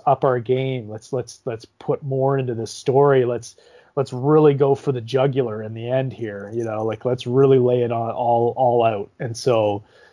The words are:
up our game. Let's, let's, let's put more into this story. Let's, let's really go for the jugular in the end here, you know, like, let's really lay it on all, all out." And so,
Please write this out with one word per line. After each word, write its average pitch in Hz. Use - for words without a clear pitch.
up 131
our 127
game. 127
Let's, 107
let's, 120
let's 117
put -
more 135
into 123
this 110
story. 135
Let's, 120
let's 131
really 147
go 139
for 139
the 123
jugular 123
in 107
the 113
end 131
here, 101
you 117
know, 110
like, 110
let's 123
really 135
lay 123
it 117
on 113
all, 117
all 120
out." 104
And 113
so, 107